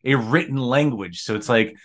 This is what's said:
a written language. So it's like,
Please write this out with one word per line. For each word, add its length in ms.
a 120
written 420
language. 640
So 140
it's 120
like, 380